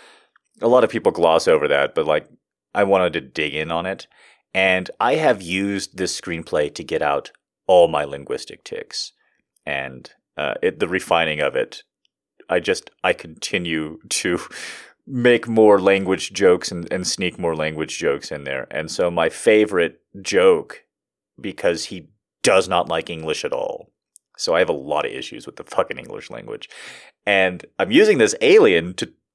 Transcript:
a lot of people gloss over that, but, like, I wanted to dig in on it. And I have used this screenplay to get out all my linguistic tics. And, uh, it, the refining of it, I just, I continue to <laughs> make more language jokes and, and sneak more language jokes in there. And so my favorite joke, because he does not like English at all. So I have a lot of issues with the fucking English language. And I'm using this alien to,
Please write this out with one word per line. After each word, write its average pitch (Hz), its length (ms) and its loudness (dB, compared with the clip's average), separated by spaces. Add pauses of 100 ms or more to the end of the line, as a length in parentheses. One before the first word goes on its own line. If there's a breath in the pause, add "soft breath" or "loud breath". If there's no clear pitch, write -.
(640 soft breath)
a 117 60 0
lot 123 160 6
of 104 60 0
people 101 220 0
gloss 82 340 2
over 76 220 2
that, 69 260 0
but, 78 120 -2
like, 78 220 -2 (460)
I 101 100 2
wanted 92 300 2
to 82 60 -4
dig 73 340 -8
in 78 160 -6
on 85 160 -4
it. 95 200 -10 (480 soft breath)
And 92 360 2 (100)
I 127 160 2
have 127 260 0
used 95 540 -6
this 92 220 -6
screenplay 80 560 -4
to 80 100 -12
get 78 180 -4
out 71 280 -2 (360)
all 90 220 8
my 73 160 -2
linguistic 69 600 -10
tics. - 480 -12 (540)
And, 67 440 -10 (260)
uh, 73 260 -4
it, - 160 -2
the 92 100 -2
refining 82 520 0
of 69 160 -2
it, - 260 -6 (640)
I 87 120 0
just, - 300 -4 (140)
I - 80 2
continue 80 840 -6 (100)
to 87 360 -2
<laughs> - 640 -18
make 120 400 2
more 110 340 6
language 95 520 0
jokes 92 400 2
and, 87 200 -10
and 90 140 -6
sneak 90 320 -6
more 85 160 -2
language 78 420 -6
jokes 71 360 -4
in 71 120 -12
there. 67 260 -8
And 80 200 -8
so 90 200 -2
my 82 180 0
favorite 104 720 2 (200)
joke, 92 640 2 (560)
because 90 460 -4
he 82 220 -14 (340)
does 95 260 2
not 87 200 -2
like 82 200 -4
English 78 360 -8
at - 80 -6
all. - 400 -8 (440)
So - 180 -4
I 85 40 2
have 90 100 2
a 80 60 0
lot 73 320 -4
of 52 60 -8
issues - 340 -14
with - 100 -18
the - 80 -18
fucking - 340 -4
English - 300 -16
language. 57 400 -14 (560 loud breath)
And 92 400 2 (140)
I'm 95 120 4
using 190 280 6
this 107 220 4
alien 104 540 6
to, - 180 -8 (220)